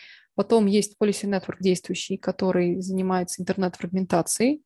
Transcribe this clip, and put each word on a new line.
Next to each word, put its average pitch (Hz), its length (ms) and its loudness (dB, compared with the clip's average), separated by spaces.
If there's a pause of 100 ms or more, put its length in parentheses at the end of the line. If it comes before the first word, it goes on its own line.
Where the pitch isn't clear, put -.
(360)
Потом 214 300 4
есть 202 340 2
Policy 202 300 0
Network 185 300 -4
действующий, 185 580 -2
который 185 640 0
занимается 185 640 -2
интернет-фрагментацией. 190 1200 0